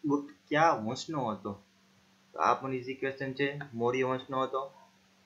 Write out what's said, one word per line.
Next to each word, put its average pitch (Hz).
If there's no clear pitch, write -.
ગુપ્ત 143
કયા 156
વંશનો 123
હતો? 101
તો -
આ 101
પણ 131
easy 127
question 135
છે, 143
મૌર્ય 123
વંશનો 131
હતો. 135